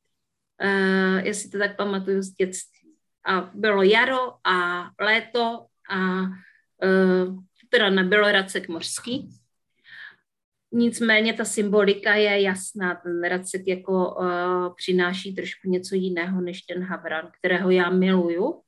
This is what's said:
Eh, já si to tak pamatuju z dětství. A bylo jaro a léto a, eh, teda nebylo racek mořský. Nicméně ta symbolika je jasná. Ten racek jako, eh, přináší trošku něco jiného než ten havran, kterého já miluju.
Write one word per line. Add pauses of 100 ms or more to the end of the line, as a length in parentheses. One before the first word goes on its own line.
(600)
Eh,
já
si
to
tak
pamatuju
z
dětství. (300)
A
bylo
jaro
a (120)
léto (240)
a, (600)
eh, (440)
teda
nebylo
racek
mořský. (1500)
Nicméně
ta
symbolika
je
jasná.
Ten
racek
jako,
eh,
přináší
trošku
něco
jiného
než
ten
havran,
kterého
já
miluju.